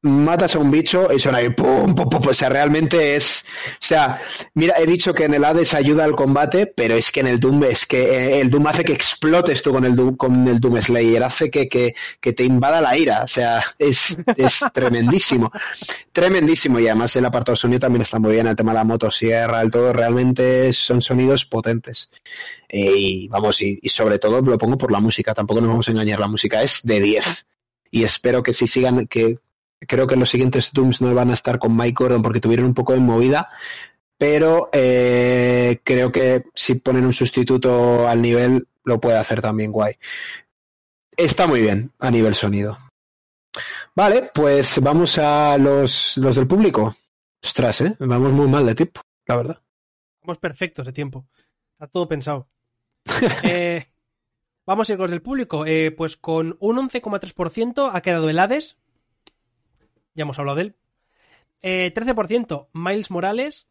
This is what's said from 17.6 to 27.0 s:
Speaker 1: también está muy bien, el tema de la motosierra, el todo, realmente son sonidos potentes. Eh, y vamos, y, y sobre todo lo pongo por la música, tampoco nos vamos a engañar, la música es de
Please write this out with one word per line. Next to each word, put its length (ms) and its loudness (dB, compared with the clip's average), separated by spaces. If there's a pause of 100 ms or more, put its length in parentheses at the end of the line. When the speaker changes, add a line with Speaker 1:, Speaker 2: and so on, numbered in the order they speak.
Speaker 1:
también 200 0
está 180 -4
muy 140 2
bien, 140 2
el 100 0
tema 160 0
de 60 0
la 60 0
motosierra, 760 0
el 100 0
todo, 220 2
realmente 800 2
son 300 0
sonidos 420 0
potentes. 640 -6 (640)
Eh, 260 0
y 320 -4
vamos, 320 -2
y, 220 -4
y 80 -4
sobre 280 0
todo 220 0
lo 160 2
pongo 220 -2
por 140 -4
la 80 0
música, 340 -2
tampoco 260 -2
nos 80 2
vamos 200 -2
a 20 -4
engañar, 300 -2
la 80 -2
música 340 -2
es 220 -2
de 160 0